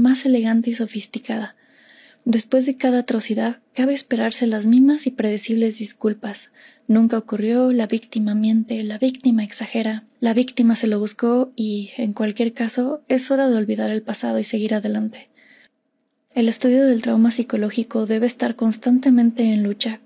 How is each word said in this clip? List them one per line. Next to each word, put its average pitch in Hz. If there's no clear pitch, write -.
más 262
elegante 233
y 233
sofisticada. 220
Después 247
de 262
cada 247
atrocidad, 226
cabe 262
esperarse 226
las 214
mismas 269
y 254
predecibles 220
disculpas. 208
"Nunca 226
ocurrió, 226
la 226
víctima 214
miente, 220
la 214
víctima 254
exagera, 220
la 226
víctima 233
se 220
lo 208
buscó 240
y, 208
en 220
cualquier 220
caso, 247
es 262
hora 269
de 233
olvidar 214
el 220
pasado 226
y 214
seguir 214
adelante". 214
El 233
estudio 254
del 247
trauma 226
psicológico 220
debe 220
estar 240
constantemente 240
en 208
lucha 202